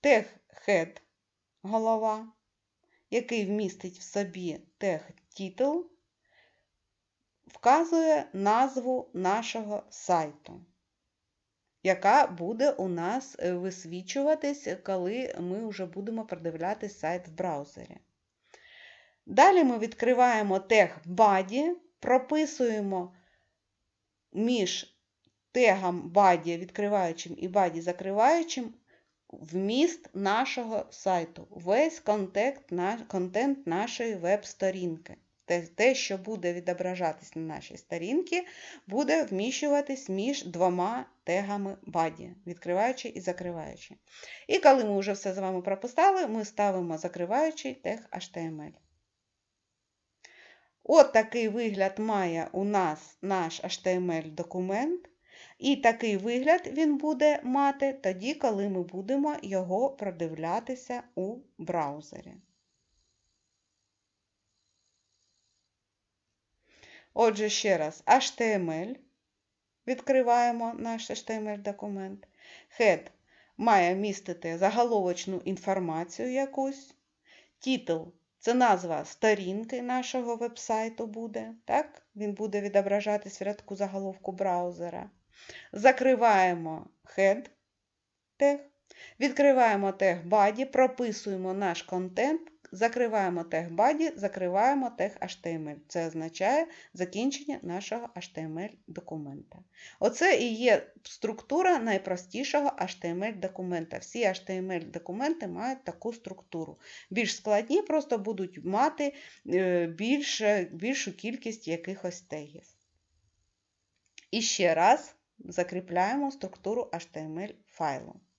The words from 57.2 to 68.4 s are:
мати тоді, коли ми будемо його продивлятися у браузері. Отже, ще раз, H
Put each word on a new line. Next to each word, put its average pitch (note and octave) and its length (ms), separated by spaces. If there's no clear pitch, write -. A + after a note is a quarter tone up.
мати C#4 500
тоді, G#3 400
коли G#3 360
ми F#3 140
будемо C4 580
його F#3+ 480
продивлятися G3+ 1120
у G3+ 220
браузері. D#3+ 760
Отже, G#3+ 360
ще G3+ 280
раз, D#3 280
H B3 360